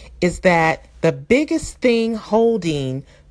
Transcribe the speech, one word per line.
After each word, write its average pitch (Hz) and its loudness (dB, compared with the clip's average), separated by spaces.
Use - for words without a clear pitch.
is 175 -2
that 165 2
the 165 2
biggest 269 -2
thing 233 0
holding 170 -2